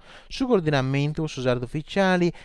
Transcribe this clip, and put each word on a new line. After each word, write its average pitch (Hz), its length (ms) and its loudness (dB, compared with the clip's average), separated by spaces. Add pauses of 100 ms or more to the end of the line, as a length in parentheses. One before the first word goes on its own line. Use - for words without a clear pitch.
(280)
Su - 180 -4
coordinamento 151 800 0
su 143 160 -8
sardo 123 240 0
ufficiali 175 680 0 (140)